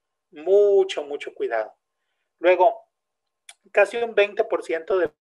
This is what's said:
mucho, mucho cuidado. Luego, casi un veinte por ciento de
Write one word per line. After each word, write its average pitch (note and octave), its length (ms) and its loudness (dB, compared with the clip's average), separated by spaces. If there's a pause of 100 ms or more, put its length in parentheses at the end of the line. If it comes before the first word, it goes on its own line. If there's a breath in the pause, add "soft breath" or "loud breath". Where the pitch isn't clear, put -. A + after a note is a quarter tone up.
(320)
mucho, F#3+ 720 0
mucho C#3+ 320 -12
cuidado. A#2 400 -6 (640)
Luego, F3 440 2 (880)
casi G3+ 260 2
un A#3 160 -6
veinte G3+ 300 0
por A3 200 -6
ciento E3 340 -4
de E3 140 -2 (180)